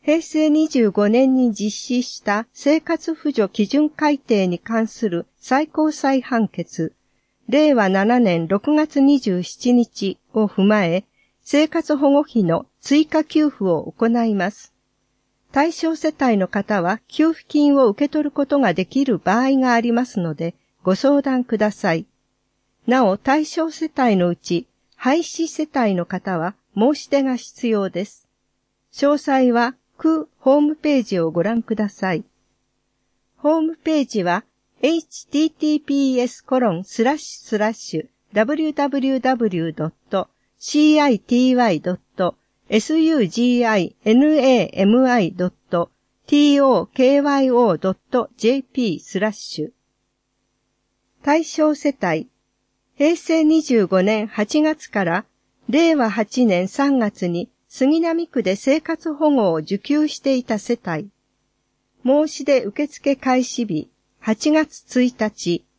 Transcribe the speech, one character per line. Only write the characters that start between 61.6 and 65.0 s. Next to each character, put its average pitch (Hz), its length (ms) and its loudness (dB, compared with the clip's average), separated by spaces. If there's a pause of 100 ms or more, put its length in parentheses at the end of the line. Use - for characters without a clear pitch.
申 294 240 2
し - 160 -10
出 269 200 2
受 285 220 -4
付 277 300 -4
開 254 280 0
始 240 220 -6
日、 165 240 -6 (300)
八 220 320 -2
月 302 500 -2